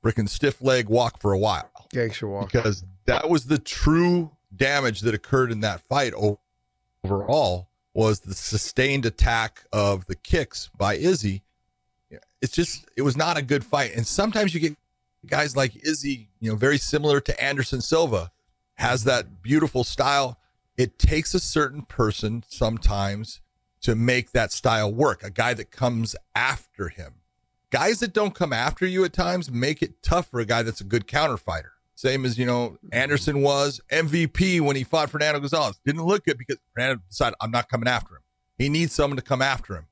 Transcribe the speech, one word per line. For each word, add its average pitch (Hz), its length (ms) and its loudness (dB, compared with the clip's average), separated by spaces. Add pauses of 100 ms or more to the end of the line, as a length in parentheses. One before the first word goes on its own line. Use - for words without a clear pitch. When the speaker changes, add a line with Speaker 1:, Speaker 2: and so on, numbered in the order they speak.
Speaker 1:
frickin' 110 240 0
stiff - 340 -2
leg 127 260 2
walk 117 320 0
for 101 120 0
a 95 60 0
while. - 520 -4
Speaker 2:
Gangster 113 380 -4
walk. 98 240 -8
Speaker 1:
Because 107 320 2 (220)
that 151 220 0
was 147 180 2
the 143 120 2
true 170 720 2 (240)
damage 131 460 0
that 110 140 0
occurred 127 360 0
in 110 100 -4
that 104 200 -2
fight 131 340 -2
o-, 104 240 0 (640)
overall, 98 640 0 (260)
was 110 260 2
the 95 140 -12
sustained 131 720 -2
attack 113 680 0
of 101 340 0
the 92 80 -6
kicks - 600 -4
by 101 200 0
Izzy. 107 460 0 (1000)
It's 127 140 -4
just, - 300 -2 (120)
it 131 60 -2
was 135 140 2
not 160 220 0
a 143 40 -4
good 131 220 0
fight. 131 300 -2
And 117 120 -2
sometimes 208 460 0
you 170 80 -4
get 151 160 -2 (500)
guys 143 300 -2
like 131 200 0
Izzy, 139 520 -6 (120)
you 113 100 -2
know, 110 60 -2
very 135 220 4
similar 147 420 2
to - 220 -4
Anderson 139 380 -2
Silva, 120 520 0 (420)
has 120 300 0
that 120 380 0
beautiful 131 420 2
style. 135 540 0 (380)
It - 220 0
takes - 360 2
a 185 60 2
certain 147 420 -2
person 110 680 -2
sometimes 104 920 -2 (420)
to 117 120 2
make 120 380 0
that 113 180 0
style 107 420 0
work, 123 300 0
a 98 80 -12
guy 120 240 0
that 107 160 -12
comes 117 460 -2 (180)
after 117 540 -4
him. - 260 -16 (560)
Guys 175 300 0
that 226 120 -4
don't 208 220 0
come 160 180 -2
after 131 340 -2
you 185 180 2
at 175 80 -2
times 180 380 -2
make 127 300 -2
it - 220 -6
tough 170 260 0
for 120 120 -4
a 117 40 -2
guy 117 180 0
that's 113 180 -6
a 104 40 -14
good 101 220 -2
counter 143 300 0
fighter. - 360 -8 (220)
Same 131 300 -2
as, 120 120 0
you 123 100 0
know, 120 300 -2 (140)
Anderson 139 520 0
was 139 460 2
M 160 200 0
V 160 180 2
P 180 340 2
when 143 140 4
he 135 80 -2
fought 151 280 0
Fernando 151 280 0
Gonzalez. 143 480 0
Didn't 156 180 -2
look 196 200 2
good 139 140 0
because 120 180 -8 (180)
Fernando 123 340 -2
decided, - 320 -2
"I'm 110 120 -6
not 120 160 -2
coming 117 180 -4
after 117 300 -4
him." - 60 -20 (360)
He 139 100 0
needs 156 240 0
someone 143 240 0
to 131 60 -6
come 127 200 -2
after 131 340 -2
him. 82 160 -16